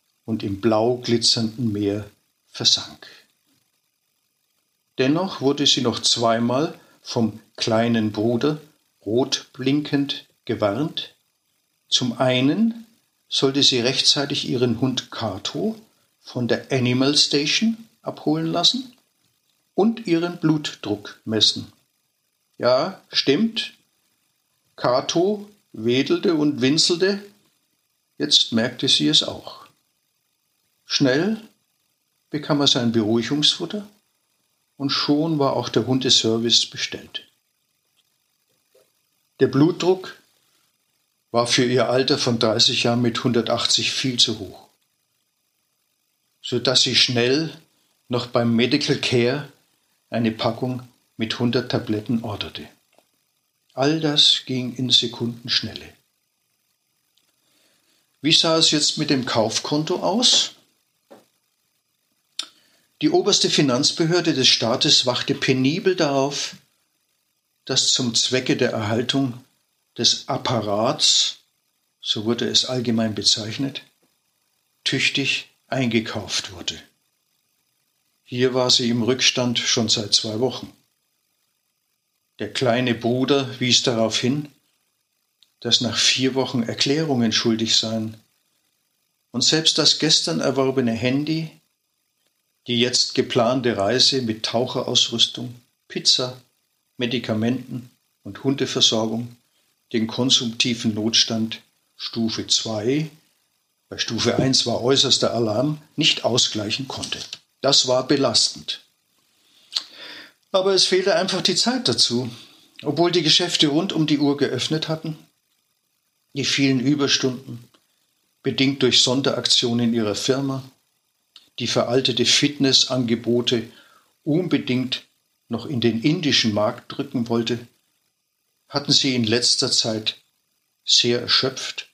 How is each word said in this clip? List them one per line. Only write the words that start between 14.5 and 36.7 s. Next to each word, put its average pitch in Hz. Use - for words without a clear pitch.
Hund 127
Kato 143
von 120
der -
Animal 131
Station 151
abholen 156
lassen 170
und 226
ihren 170
Blutdruck 147
messen. 107
Ja, 131
stimmt. -
Kato 170
wedelte 131
und 147
winselte. 175
Jetzt -
merkte 123
sie 151
es 156
auch. -
Schnell 156
bekam 147
er 139
sein 120
Beruhigungsfutter 143
und 139
schon 151
war 135
auch 120
der 110
Hundeservice 117
bestellt. -